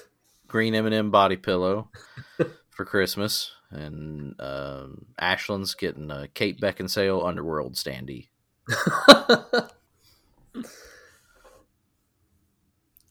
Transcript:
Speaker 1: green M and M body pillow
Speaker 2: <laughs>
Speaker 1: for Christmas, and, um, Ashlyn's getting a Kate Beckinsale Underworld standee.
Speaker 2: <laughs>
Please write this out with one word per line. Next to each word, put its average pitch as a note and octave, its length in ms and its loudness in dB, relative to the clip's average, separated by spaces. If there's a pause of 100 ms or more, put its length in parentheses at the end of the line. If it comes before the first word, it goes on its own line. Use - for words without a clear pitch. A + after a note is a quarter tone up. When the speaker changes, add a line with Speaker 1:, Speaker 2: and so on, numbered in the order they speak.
(480)
Speaker 1:
green A2 280 0
M A2 100 2
and A2 100 0
M G#2+ 160 0
body G2 260 6
pillow F#2+ 520 -2 (480)
Speaker 2:
<laughs> - 320 -6
Speaker 1:
for - 160 -10
Christmas, - 680 -2 (200)
and, D2+ 680 -12
um, C2+ 640 -10 (160)
Ashlyn's F#2+ 540 -2
getting D2+ 360 -6
a C#2+ 160 -10
Kate - 320 -4
Beckinsale F#2+ 680 0
Underworld D#2 500 -4
standee. C2+ 520 -10 (400)
Speaker 2:
<laughs> - 1000 6 (3500)